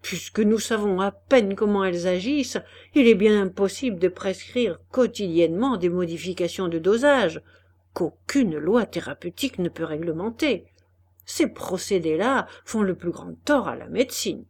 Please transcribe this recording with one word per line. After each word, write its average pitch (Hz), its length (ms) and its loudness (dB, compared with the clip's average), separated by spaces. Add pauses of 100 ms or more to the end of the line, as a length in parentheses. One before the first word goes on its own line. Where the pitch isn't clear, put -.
« - 0 -
Puisque - 380 -8
nous 220 180 4
savons 208 420 0
à 196 120 0
peine 202 420 2
comment 202 300 2
elles 175 220 -2
agissent, 208 520 -2 (360)
il 277 120 8
est 226 80 10
bien 208 280 4
impossible 196 560 -2
de 180 100 2
prescrire 190 720 -4 (100)
quotidiennement 208 840 2
des 180 120 0
modifications 175 800 -4
de 165 100 -2
dosage, 220 640 2 (500)
qu'aucune 185 640 -2
loi 190 280 0
thérapeutique 175 720 -8
ne 175 100 -2
peut 165 160 -6
réglementer. 170 800 -4 (580)
Ces - 220 -2
procédés-là 185 1000 -2 (180)
font 220 180 -2
le 190 120 0
plus 170 180 -8
grand 170 220 -12 (100)
tort 254 240 2
à 120 80 -8
la - 100 -14
médecine. » 190 640 -4